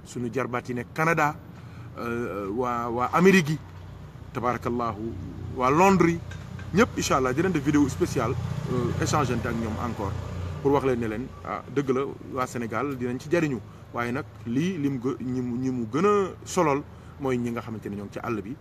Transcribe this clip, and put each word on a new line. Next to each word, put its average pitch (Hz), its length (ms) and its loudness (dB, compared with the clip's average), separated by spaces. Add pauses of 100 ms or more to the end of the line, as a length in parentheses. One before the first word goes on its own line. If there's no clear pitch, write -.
sunu 120 280 -6
jarbaat 120 360 -2
yi 127 60 -4
nekk 120 200 -6
Canada, 156 400 4 (640)
euh, 110 560 -4
waa, 120 340 0
waa 120 240 0
Amérique 180 380 8
yi, 156 80 0 (760)
tabarakallahu, 117 800 -2 (440)
waa 127 140 4
Londres 170 420 8
yi, 170 80 -2 (540)
ñëpp, 220 240 4
incha - 180 2
allah, 131 160 4
dinañ 170 200 2
def 147 120 0
vidéo 147 240 6
spéciale, 127 460 0 (380)
euh, 123 300 0
échangeante 123 440 2
ak 120 80 -2
ñoom 113 200 -2 (100)
encore 104 280 -4 (500)
pour 139 100 4
wax 135 140 4
leen 123 140 2
ne 117 80 -2
leen, 110 180 -4 (180)
ah, - 180 -6 (120)
dëgg 135 160 0
la, 131 120 2 (320)
waa 127 120 0
Sénégal 120 500 -4
dinañ 123 220 -4
ci 151 120 -10
jariñu, 156 280 2 (360)
waaye 120 180 -2
nag 139 120 -2 (220)
lii 160 320 0
lim 139 220 0
gë-, 123 200 -2
ñi 127 200 -2
mu, 123 180 -2
ñi 131 120 -2
mu 123 220 -2
gën 156 140 2
a 202 240 4 (140)
solol 151 380 2 (360)
mooy 131 200 0
ñi 120 120 -2
nga 117 100 -4
xamante 110 280 -10
ne 101 80 -6
ñoo 101 80 -8
ngi 101 80 -12
ci - 100 -10
àll 110 200 -2
bi 107 180 -10